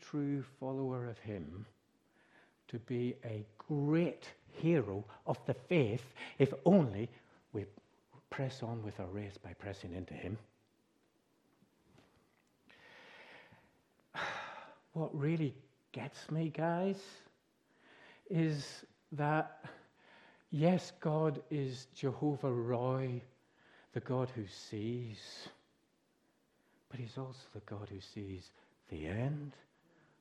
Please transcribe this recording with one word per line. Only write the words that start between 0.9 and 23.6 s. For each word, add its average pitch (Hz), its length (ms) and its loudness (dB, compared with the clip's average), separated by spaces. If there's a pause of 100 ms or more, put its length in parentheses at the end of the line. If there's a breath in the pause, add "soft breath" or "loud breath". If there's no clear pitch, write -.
of 117 120 -6
him 98 480 -6 (1000 soft breath)
to 120 120 -6
be 120 340 -2 (100)
a 107 220 -6 (100)
great 151 720 2 (240)
hero 113 520 4 (220 loud breath)
of - 200 0
the 131 80 4
faith 127 600 2 (240 loud breath)
if 135 140 8 (120)
only 127 440 8 (440 loud breath)
we 101 120 0 (680)
press 131 320 -4
on 117 200 -4
with 104 180 -6
our 95 60 -4
race 101 320 -6
by 95 160 -12
pressing 98 380 -8
into 90 220 -6
him. 92 240 -6 (3750 loud breath)
<sighs> - 60 -4 (720 loud breath)
What 160 220 -2
really 151 380 2 (380)
gets - 360 -8
me, 160 220 2
guys, 175 500 2 (1300 loud breath)
is 160 560 2 (280)
that, 151 520 2 (840 loud breath)
yes, 165 480 4
God 156 420 2 (100)
is 135 440 -2
Jehovah 139 560 0
Roy, 123 720 2 (680 loud breath)